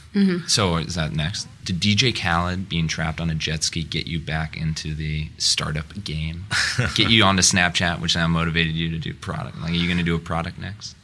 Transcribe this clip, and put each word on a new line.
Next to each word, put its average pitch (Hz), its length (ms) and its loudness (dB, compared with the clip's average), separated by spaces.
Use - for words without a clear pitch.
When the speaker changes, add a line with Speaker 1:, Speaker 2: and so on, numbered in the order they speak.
Speaker 1:
Mm-hmm. 185 340 2
Speaker 2:
So 90 300 4
is 82 180 -2
that 78 180 -2
next? 78 340 -2
Did 90 160 -2
D 202 140 4
J 117 180 4
Khaled 90 560 0
being 82 180 2
trapped 80 320 -2
on 82 100 0
a 80 60 0
jet 78 300 -2
ski - 180 -2
get - 240 -4
you 85 120 -2
back 78 360 -4
into 80 400 -4
the 78 320 -4
startup 78 680 -2
game? 80 420 -6
Speaker 3:
<laughs> 123 260 0
Speaker 2:
Get 104 140 4
you 110 140 8
onto 95 180 6
Snapchat, 87 580 4
which 85 160 0
now 85 140 2
motivated 82 460 2
you 82 160 -2
to 82 60 -4
do 80 160 -6
product? - 460 -8
Like, 80 120 -6
are - 20 -2
you 87 160 0
gonna 87 140 2
do 85 120 2
a 82 40 0
product 85 380 -4
next? 98 460 -12